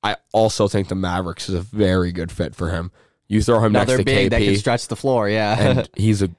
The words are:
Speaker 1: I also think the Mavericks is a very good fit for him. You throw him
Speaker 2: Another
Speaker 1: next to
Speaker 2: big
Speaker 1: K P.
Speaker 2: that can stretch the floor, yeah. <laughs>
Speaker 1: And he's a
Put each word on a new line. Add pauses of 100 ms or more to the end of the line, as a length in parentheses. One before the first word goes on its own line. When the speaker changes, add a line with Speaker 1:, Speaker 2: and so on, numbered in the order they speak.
Speaker 1:
I (160)
also
think
the
Mavericks
is
a
very
good
fit
for
him. (360)
You
throw
him
Speaker 2:
Another
Speaker 1:
next
to
Speaker 2:
big
Speaker 1:
K
P.
Speaker 2:
that
can
stretch
the
floor,
yeah.
<laughs>
Speaker 1:
And
he's
a